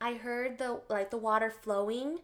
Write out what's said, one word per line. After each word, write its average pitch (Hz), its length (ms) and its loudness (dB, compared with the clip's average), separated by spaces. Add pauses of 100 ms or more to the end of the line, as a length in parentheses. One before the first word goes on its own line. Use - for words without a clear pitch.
I 240 140 -2
heard 240 420 -4
the, 240 320 -2
like, 196 220 2
the 240 80 -2
water 220 320 4
flowing. 220 720 0